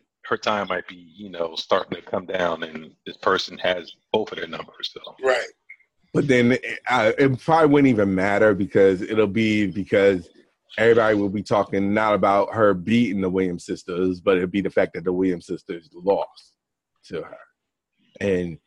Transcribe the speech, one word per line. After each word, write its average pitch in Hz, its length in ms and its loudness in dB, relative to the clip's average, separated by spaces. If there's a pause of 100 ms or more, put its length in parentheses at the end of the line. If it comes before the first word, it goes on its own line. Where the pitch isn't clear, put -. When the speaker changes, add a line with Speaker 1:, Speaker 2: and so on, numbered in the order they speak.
(260)
Speaker 1:
her 113 120 -2
time 104 300 -2
might 92 220 -6
be, 92 60 -18
you 87 340 -20
know, 82 260 -6
starting 92 400 -2
to 87 60 -12
come 95 240 -8
down, 87 380 -4
and 80 280 -14 (140)
this 87 120 -14
person 92 420 -2
has 90 340 -4 (180)
both 107 200 -2
of 92 80 -12
their 85 80 -8
numbers." - 460 -14
So. - 300 -18
Speaker 2:
Right. 123 240 -2 (680)
Speaker 3:
But - 120 0
then 123 260 4
it, 117 260 -6 (100)
I, 117 200 2 (100)
it 135 200 2
probably 160 280 4
wouldn't 143 240 4
even 101 240 0
matter, 101 400 2
because 98 480 2
it'll 107 240 0
be, 107 400 0
because 98 600 0 (520)
everybody 113 360 4
will 101 140 0
be 98 140 -6
talking 101 500 0
not 107 220 2
about 101 360 2
her 107 220 4
beating 101 480 0
the 92 80 -2
Williams 90 380 -2
sisters, 92 520 -4
but 95 180 2
it'll 90 120 -2
be 98 120 -2
the 92 100 -4
fact 95 240 0
that 87 80 -10
the 90 100 -2
Williams 90 320 -2
sisters 85 480 -12
lost 90 600 -4 (500)
to 82 180 -10
her. - 160 -18 (840)
And 90 480 -4